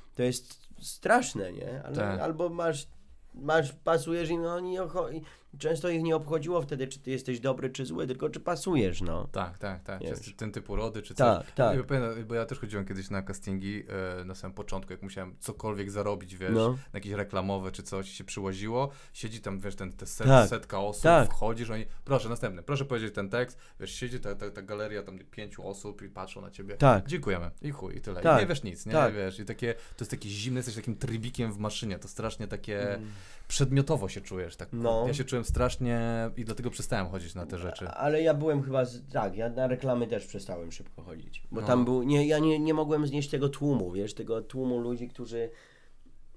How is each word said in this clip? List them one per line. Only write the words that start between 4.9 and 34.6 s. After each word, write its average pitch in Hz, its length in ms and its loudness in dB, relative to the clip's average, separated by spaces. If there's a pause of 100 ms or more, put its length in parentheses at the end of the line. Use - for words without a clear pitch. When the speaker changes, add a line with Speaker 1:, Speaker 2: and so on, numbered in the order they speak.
Speaker 1:
i 156 80 -6 (360)
często 160 300 0
ich 165 140 2
nie 160 140 4
obchodziło 156 460 0
wtedy, 135 240 -2
czy - 120 -12
ty - 120 -8
jesteś 127 300 -2
dobry, 131 300 0
czy 127 160 -6
zły, - 200 -4
tylko 131 240 -2
czy - 100 -8
pasujesz, 147 600 2
no. 82 300 0
Speaker 2:
Tak, 87 260 -4
tak, 95 240 -8
tak. 95 180 -8
Speaker 1:
Wiesz. 85 100 -6
Speaker 2:
Czy 78 40 -4
jesteś - 200 -10
ten 107 180 -6
typ 107 180 -10
urody, 107 320 -2
czy - 120 -14
Speaker 1:
Tak, 113 320 6
Speaker 2:
coś. - 80 -16
Speaker 1:
tak. 120 220 6
Speaker 2:
Ja 127 80 0
pamiętam, 117 400 -2
bo 113 100 -6
ja 113 120 0
też 113 120 -8
chodziłem 104 260 -4
kiedyś 95 260 -6
na 98 120 -2
castingi, 98 600 -4 (380)
e, 90 40 -8
na 92 100 -10
samym 95 200 -10
początku, 98 380 -4
jak 92 100 -10
musiałem 185 380 -10
cokolwiek 101 500 -4
zarobić, 98 460 -2
wiesz, 92 180 -2
Speaker 1:
No. 113 160 4
Speaker 2:
na 127 60 0 (180)
jakieś 101 180 -8
reklamowe 95 600 -2
czy 101 100 -8
coś, 95 280 -6
się - 140 -12
przyłaziło, 104 640 -2 (240)
siedzi 110 280 -8
tam, 98 200 -6
wiesz, 101 160 -6
ten, 92 160 -6
te - 140 -10
set-, - 200 -2
Speaker 1:
Tak, 127 220 12
Speaker 2:
setka 104 320 -2
osób, 104 220 -2
Speaker 1:
tak. 156 280 10
Speaker 2:
wchodzisz, 113 400 4
oni, 110 140 -2 (200)
"Proszę, 120 240 2
następny, 107 340 -4
proszę 139 220 -2
powiedzieć 110 300 -2
ten 98 140 -2
tekst", 120 300 -2 (220)
wiesz, 95 140 -8
siedzi 123 260 -6
ta, 101 140 -2
ta, 104 160 -6
ta 101 120 -12
galeria 104 400 -6
tam 95 160 -12 (120)
pięciu 98 380 -10
osób 101 340 -10
i 98 60 -12
patrzą 95 320 -10
na 95 100 -12
ciebie. 98 260 -10
Speaker 1:
Tak. 117 320 8
Speaker 2:
"Dziękujemy". 98 420 -2 (120)
I 147 80 -6
chuj, 92 260 -8
i 82 40 -8
tyle. 90 200 -6
I - 20 -2
Speaker 1:
Tak, 302 180 10
Speaker 2:
nie 196 60 4
wiesz 170 160 -2
nic, - 240 -8
nie? 110 60 -2
Speaker 1:
tak. 127 220 6
Speaker 2:
Wiesz, 95 260 -2
i 104 40 -8
takie, 117 300 -2
to - 260 -12
jest 107 100 -6
takie - 180 -6
zimne, 110 300 -2
jesteś 120 160 -4
takim 113 220 -4
trybikiem 113 560 -2
w 101 60 -8
maszynie, 104 400 -4
to - 100 -12
strasznie 110 400 -6
takie 101 460 -2
Speaker 1:
Mm. 107 140 -6 (400)
Speaker 2:
przedmiotowo 139 600 4
się - 120 -8
czujesz, 90 360 -6
tak. - 160 -10